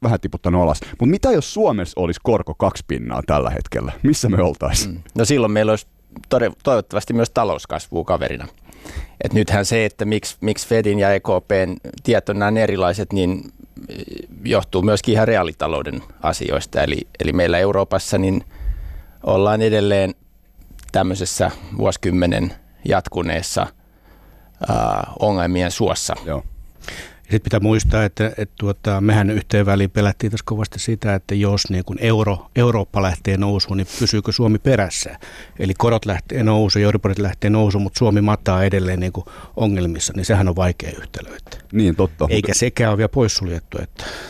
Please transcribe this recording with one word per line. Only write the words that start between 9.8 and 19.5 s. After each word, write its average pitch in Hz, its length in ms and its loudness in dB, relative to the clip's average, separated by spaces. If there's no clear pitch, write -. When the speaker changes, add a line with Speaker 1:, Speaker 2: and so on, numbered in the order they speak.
Speaker 2:
että 104 200 -2
miksi, 104 360 -4
miksi - 280 -2
Fedin 104 300 2
ja 101 160 4
E 95 60 0
K - 40 -14
P:n 92 280 0
tiet 110 260 2
on 101 100 -2
näin 104 180 2
erilaiset, 98 560 0
niin, 92 320 0
eh, - 160 -12
johtuu 98 380 0
myöskin 107 320 2
ihan 110 140 4
reaalitalouden 80 720 -2
asioista. - 600 -2
Eli, 73 160 0
eli 82 120 -2
meillä 87 260 2
Euroopassa 98 600 2
niin 95 260 0
ollaan 104 400 2